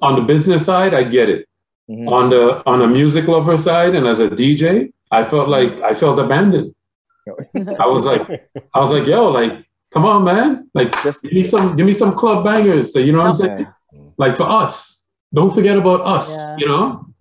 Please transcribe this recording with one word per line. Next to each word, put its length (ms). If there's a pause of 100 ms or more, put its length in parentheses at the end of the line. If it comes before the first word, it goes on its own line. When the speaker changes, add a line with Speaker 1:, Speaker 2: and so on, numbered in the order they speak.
Speaker 1:
on 140
the 60
business 440
side, 280
I 100
get 240
it. 180 (440)
Speaker 2:
Mm-hmm. 180
Speaker 1:
On 220
the, 360
on 140
the 80
music 400
lover 300
side, 380
and 120
as 140
a 120
D 220
J, 360 (200)
I 140
felt 240
like, 320
I 120
felt 260
abandoned. 540 (540)
Speaker 2:
<laughs> 0
Speaker 1:
I 600
was 180
like, 160 (540)
I 40
was 120
like, 160
"Yo, 240
like, 340 (260)
come 140
on, 180
man. 520
Like, 160 (100)
Speaker 2:
Just 220
Speaker 1:
give 100
me 120
some, 300
give 120
me 60
some 200
club 320
bangers." 480
So, 60
you 140
know 60
what 60
I'm 40
Speaker 3:
No. 260
Speaker 1:
saying? 40 (340)
Speaker 2:
Yeah. 60 (180)
Speaker 1:
Like, 200
for 60
us, 640 (260)
don't 180
forget 240
about 260
us, 280
Speaker 3:
Yeah. 300
Speaker 1:
you 80
know? 380 (160)